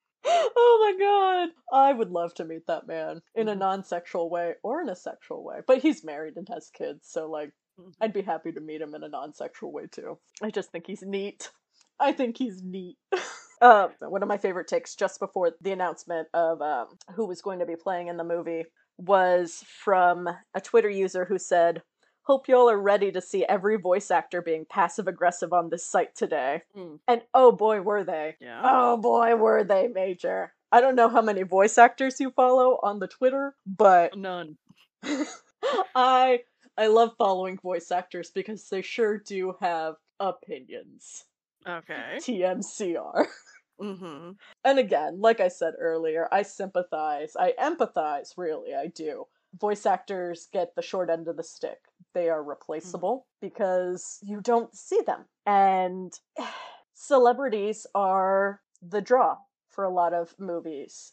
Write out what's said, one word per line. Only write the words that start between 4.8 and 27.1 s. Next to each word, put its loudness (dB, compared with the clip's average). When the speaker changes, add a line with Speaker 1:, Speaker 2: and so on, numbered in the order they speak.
Speaker 1:
in -6
a -8
sexual -14
way, -14
but 6
he's 0
married -12
and -14
has -14
kids, -12
so, -8
like, -10
Speaker 2:
Mm-hmm. -20
Speaker 1:
I'd -2
be -4
happy -8
to -12
meet -12
him -12
in -14
a -14
non-sexual -12
way, -12
too. -16
I -6
just -8
think -14
he's -14
neat. -10
I 2
think -4
he's -8
neat. -14
<laughs> -2
Uh, 8
one -6
of -4
my -2
favorite -4
takes -4
just -4
before -2
the -6
announcement -6
of, 0
um, -4
who -4
was -10
going -8
to -4
be -6
playing -6
in -8
the -6
movie -6
was 2
from 2
a -6
Twitter 2
user -2
who -2
said, 2
"Hope 2
y'all 8
are 2
ready 2
to -4
see -2
every 2
voice 0
actor 0
being -4
passive-aggressive 0
on 2
this -6
site -2
today." -4
Speaker 2:
Mm. -16
Speaker 1:
And 0